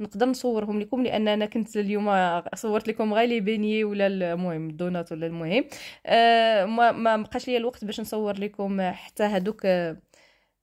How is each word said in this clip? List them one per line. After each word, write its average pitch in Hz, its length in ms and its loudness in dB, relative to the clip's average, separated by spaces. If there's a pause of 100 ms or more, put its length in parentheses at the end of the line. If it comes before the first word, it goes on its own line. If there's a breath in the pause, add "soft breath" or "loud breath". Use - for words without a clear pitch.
نقدر 208 260 -2
نصورهم 220 540 0
لكم، 208 220 -2
لان 214 260 0
انا 208 180 2
كنت 214 300 -4
اليوم 202 640 2 (140)
صورت 214 340 -2
لكم 220 260 -2
غير 226 140 4
لي 233 120 0
بيني 214 440 0
ولا 202 220 0
المهم 175 640 -2
الدونات 175 420 -4
ولا 165 140 -6
المهم، 170 380 0 (420 loud breath)
آه، 226 580 6
ما، 226 280 4
ما 226 240 2
بقاش 214 320 -4
ليا 247 100 2
الوقت 233 260 -4
باش 214 160 -8
نصور 214 380 -4
لكم 196 420 -4
حتى 185 420 -4
هادوك، 208 440 0 (960 soft breath)